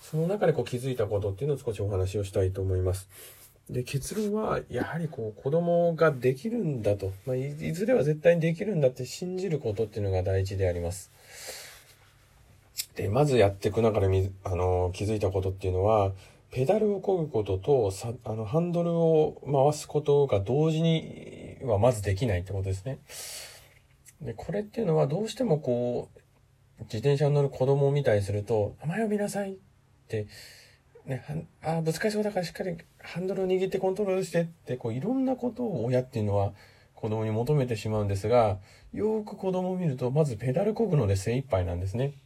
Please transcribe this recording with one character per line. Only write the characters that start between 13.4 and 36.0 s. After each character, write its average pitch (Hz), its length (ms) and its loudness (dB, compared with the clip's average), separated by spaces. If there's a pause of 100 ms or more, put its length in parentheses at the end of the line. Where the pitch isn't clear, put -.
っ 95 40 0
て - 160 -4
い 101 40 -2
く 113 80 0
中 110 200 4
で 95 80 4
み-、 95 240 2 (100)
あ 95 140 -4
の、 90 360 2
気 101 120 -6
づ 107 100 0
い 104 60 -2
た 98 100 0
こ 95 100 0
と 95 100 -2
っ - 20 -6
て 95 160 -4
い - 20 0
う - 20 -2
の 92 120 2
は、 101 280 4 (380)
ペ 127 140 -2
ダ 196 160 4
ル 208 120 2
を 196 80 -2
漕 190 180 0
ぐ 160 100 -2
こ 107 160 -2
と 98 140 -2
と、 110 340 2
さ-、 117 200 -8 (120)
あ 113 100 -6
の、 110 100 -6
ハ 110 140 0
ン 175 140 0
ド 170 100 0
ル 170 120 0
を 160 500 4
回 143 340 4
す - 80 -12
こ - 140 0
と 143 260 4
が 104 140 2
同 143 320 2
時 156 100 0
に - 800 -2
は 110 160 2
ま 120 140 6
ず 104 100 -2
で 98 140 0
き 135 100 0
な 101 100 2
い 90 40 0
っ - 20 -6
て 92 100 -8
こ 98 60 -4
と 95 60 -4
で 95 100 -2
す 95 100 -10
ね。 135 140 -8 (1200)
で、 123 140 -10
こ - 160 -12
れ 196 100 -2
っ - 40 -4
て - 160 -8
い 226 40 0
う - 20 0
の 160 100 4
は 151 100 4
ど 156 140 0
う 220 80 -4
し - 80 -10
て 262 80 0
も 165 140 2
こ 123 540 -2
う、 - 80 -20 (640)
自 - 140 -6
転 143 180 2
車 147 120 2
に 143 60 4
乗 143 80 4
る 139 80 0
子 131 160 -2
供 139 220 4
を 139 40 2
見 143 100 2
た 123 120 4
り 101 80 2
す 98 100 -4
る 104 100 -2
と、 107 340 0 (100)
「前 190 180 -2
を 214 40 -2
見 208 100 0
な 202 100 -2
さ 202 160 -4
い」 196 100 -8
っ - 20 -18 (520)
て、 104 180 -4 (800)
ね、 131 220 -6
は 151 80 -8
ん-、 160 140 -8 (140)
「あ 151 60 -6 (120)
ー、 - 20 -2
ぶ 160 100 0
つ 160 60 -2
か 220 100 0
り 208 40 0
そ 214 80 -2
う - 20 0
だ 208 100 -2
か - 80 -2
ら 175 60 -4
し - 40 -8
っ - 20 -20
か - 120 -8
り 175 120 -4 (260)
ハ - 180 -10
ン 185 60 -4
ド 190 80 -2
ル 190 80 -2
を 190 40 0
握 185 200 2
っ 185 40 -2
て 196 80 -2
コ 185 120 2
ン 185 40 0
ト 208 100 -2
ロ 190 100 0
ー - 20 0
ル 190 80 0
し - 60 -10
て」 170 120 0
っ - 20 2
て、 165 320 -8
こ 120 140 -6
う、 110 40 -4
い 127 60 -4
ろ 196 120 -2
ん 262 120 0
な 262 120 0
こ 247 140 -4
と 247 140 -8
を 160 200 -2
親 127 160 2